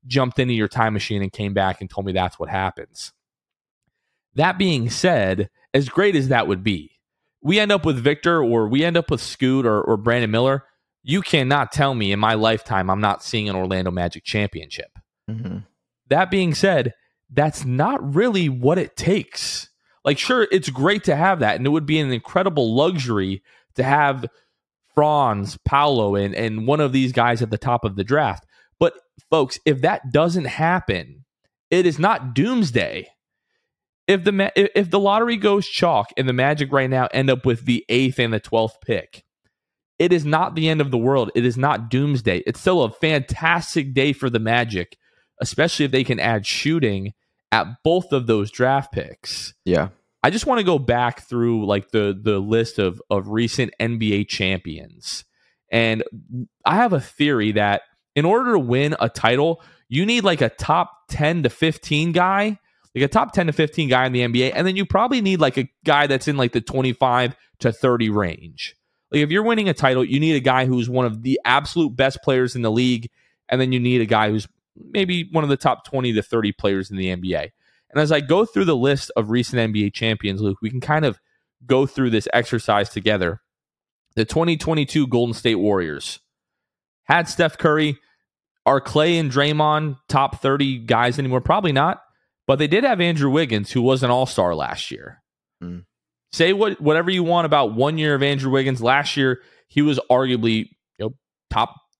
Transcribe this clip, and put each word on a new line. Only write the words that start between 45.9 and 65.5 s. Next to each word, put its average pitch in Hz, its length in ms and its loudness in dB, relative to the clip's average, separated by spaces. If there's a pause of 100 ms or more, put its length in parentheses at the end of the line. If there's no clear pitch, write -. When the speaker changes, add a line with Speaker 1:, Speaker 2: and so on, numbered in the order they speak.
Speaker 1:
they 127 120 0
can 117 160 -2
add 104 260 0
shooting 107 680 -2 (380)
at 107 160 2 (160)
both 175 280 0
of 131 160 0
those 107 240 0
draft 135 400 0
picks. - 640 -10 (100)
Speaker 2:
Yeah. 87 260 0 (340)
Speaker 1:
I 147 80 2
just 220 160 -4
wanna 240 160 0
go 175 160 2
back 120 420 0
through, 117 440 -2
like, 101 260 -2
the, 101 280 0
the 107 200 0
list 113 400 -2
of, 95 300 -2
of 101 200 -2
recent 113 500 -2
N 117 200 -2
B 107 140 0
A 101 100 0
champions. 90 1000 -6 (480)
And 113 320 0 (600)
I 160 100 2
have 208 180 2
a 147 60 0
theory 127 540 0
that 101 300 0 (320)
in 147 100 2
order 233 280 2
to 196 60 4
win 135 400 0
a 113 80 0
title, 143 540 0 (260)
you 147 180 0
need, 233 180 0
like, 175 180 2
a 117 80 2
top - 420 0 (180)
ten 156 340 0
to - 60 2
fifteen 160 640 -2
guy, 196 480 0 (360)
like, 127 80 0
a 139 40 2
top 135 260 0
ten 180 140 0
to 151 60 -2
fifteen 151 340 -2
guy 127 200 4
in 127 60 -2
the 123 100 2
N 120 80 -2
B 123 120 2
A, 131 80 0
and 165 140 -2
then 185 100 0
you 196 100 -2
probably 240 360 0
need, 190 180 0
like, 143 180 2